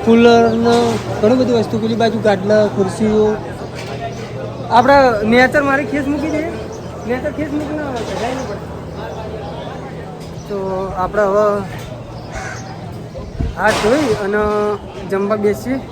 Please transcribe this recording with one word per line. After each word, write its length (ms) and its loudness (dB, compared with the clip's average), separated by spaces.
કુલરને 920 6
ઘણું 180 4
બધી 140 2
વસ્તુ, 260 0
પેલી 160 0
બાજુ 240 2
ગાડલા, 480 4
ખુરશીઓ. 720 2
આપણે 580 6
નેચર 340 6
મારી 220 0
ખેસ 220 -2
મૂકી 240 -2
દે, 100 0
નેચર 240 -2
ખેસ 220 -4
મૂકીને 300 -4
કઢાઈ 520 -4
નહીં 140 -6
પડે. 100 -8
તો 480 -4
આપણે 260 0
હવે 380 4
હાથ 180 2
ધોઈ 300 4
અને 140 0
જમવા 280 -2
બેસીએ 440 0